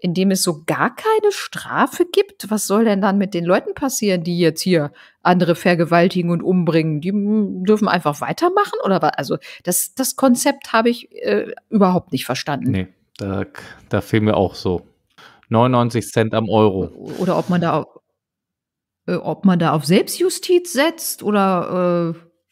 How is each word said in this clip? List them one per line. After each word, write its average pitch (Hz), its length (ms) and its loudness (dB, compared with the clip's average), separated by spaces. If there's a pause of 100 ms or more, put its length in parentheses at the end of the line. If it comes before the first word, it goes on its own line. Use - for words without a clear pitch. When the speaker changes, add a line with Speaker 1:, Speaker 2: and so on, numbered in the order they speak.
Speaker 1:
in 180 80 0
dem 185 200 2
es 190 100 0
so 156 240 -4
gar 233 280 -2
keine 427 380 0
Strafe - 720 -4
gibt? - 460 -4
Was 214 160 -2
soll 214 180 2
denn 202 160 2
dann 196 160 2
mit 202 160 0
den 170 140 -4
Leuten 208 260 0
passieren, 208 500 -2
die 170 160 -2
jetzt 160 220 2
hier 160 320 0 (300)
andere 175 320 4
vergewaltigen 170 760 2
und 170 120 0
umbringen? 160 580 0
Die, 170 100 -4
mm, 202 540 -2
dürfen 208 240 2
einfach 156 320 0
weitermachen 370 640 0
oder 190 160 2
wa-, 151 160 0
also 147 220 -4 (240)
das, - 320 -4
das 254 200 -4
Konzept 269 600 0
habe 226 160 4
ich, 233 200 -8 (120)
äh, - 320 -2 (160)
überhaupt 185 420 2
nicht - 140 -6
verstanden. 127 440 -4
Speaker 2:
Nee, 92 180 -2 (280)
da, 98 300 -4 (420)
da 101 140 -2
fehlen 110 220 0
mir 107 120 4
auch 90 180 2
so 90 280 -4 (680)
neunundneunzig 120 640 2
Cent 110 220 0
am 110 160 -2
Euro. 95 440 2
Speaker 1:
O-, 98 180 -16 (100)
oder 170 160 0
ob 165 100 -4
man 180 140 0
da 160 180 0
au-, - 220 -14 (1040)
äh, 180 80 -2
ob 160 320 -4
man 180 120 4
da 165 140 2
auf 151 140 -2
Selbstjustiz 349 840 0
setzt 311 520 -2
oder, 180 920 0
äh, 160 60 -14 (300)